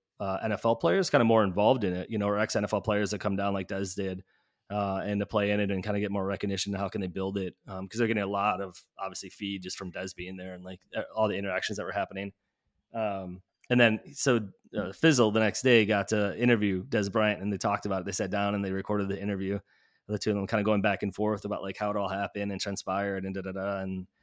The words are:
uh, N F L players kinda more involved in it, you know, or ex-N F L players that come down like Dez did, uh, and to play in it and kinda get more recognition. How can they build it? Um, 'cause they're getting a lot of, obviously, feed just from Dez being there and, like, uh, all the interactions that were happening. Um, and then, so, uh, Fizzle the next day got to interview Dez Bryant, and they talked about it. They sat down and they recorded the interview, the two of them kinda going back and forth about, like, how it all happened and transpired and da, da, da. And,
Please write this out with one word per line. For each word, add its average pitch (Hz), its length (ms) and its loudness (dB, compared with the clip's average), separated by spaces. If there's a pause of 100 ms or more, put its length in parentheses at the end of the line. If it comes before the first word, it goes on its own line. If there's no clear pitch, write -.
(200)
uh, 95 240 -2
N 110 80 -2
F 101 140 -2
L 117 100 4
players 175 340 2
kinda 131 160 6
more 113 180 6
involved 104 400 4
in 92 100 0
it, 90 180 -6
you 110 80 -2
know, 101 80 0
or 101 100 2
ex-N 107 260 0
F 104 100 -2
L 101 80 0
players 104 280 0
that 104 100 -2
come 98 160 -2
down 98 180 0
like 98 140 -4
Dez 98 280 -4
did, 92 280 -4 (460)
uh, 98 340 -2
and 101 160 -2
to 101 60 0
play 104 240 2
in 104 100 2
it 101 120 0
and 92 120 -2
kinda 104 160 -2
get 101 120 0
more 101 140 -2
recognition. 98 480 -2
How 98 160 -2
can 101 120 -4
they 92 60 -2
build 95 320 -4
it? 92 160 -6 (120)
Um, 95 200 -8
'cause 107 100 -8
they're 117 100 4
getting 107 140 0
a 98 60 -2
lot 98 340 0
of, 92 240 -12 (140)
obviously, 95 300 -8
feed 98 340 -8
just 92 160 -8
from 92 120 -6
Dez 92 240 -8
being 92 220 -10
there 92 160 -10
and, 90 100 -14
like, 92 180 -12 (140)
uh, 110 60 -2 (140)
all 110 120 4
the 98 80 0
interactions 98 420 -2
that 95 80 -6
were 92 60 -6
happening. 98 420 -4 (600)
Um, 98 480 -6 (300)
and 123 80 6
then, 110 200 6 (140)
so, 120 340 2 (300)
uh, 95 160 -2
Fizzle 123 380 6
the 110 80 2
next 107 240 2
day 120 240 8
got 101 220 2
to 101 300 2
interview 104 460 4
Dez 104 260 0
Bryant, 107 300 2
and 104 100 -2
they 98 60 -2
talked 101 300 -2
about 95 140 0
it. 85 40 -10
They 98 60 -4
sat 95 180 -2
down 101 240 0
and 101 100 -2
they 98 80 -4
recorded 98 380 -2
the 98 100 -4
interview, 98 400 -4 (480)
the 107 100 -2
two 110 140 0
of 101 40 0
them 101 120 -2
kinda 107 160 0
going 104 180 2
back 101 220 0
and 98 100 -4
forth 107 320 -2
about, 101 160 -6
like, 98 160 -8
how 104 140 -2
it 101 40 -4
all 101 140 -2
happened 101 420 -4
and 95 80 -6
transpired 98 640 -4
and 95 100 -6
da, 95 60 -6
da, 92 100 -8
da. 98 280 -4
And, 95 280 -6 (160)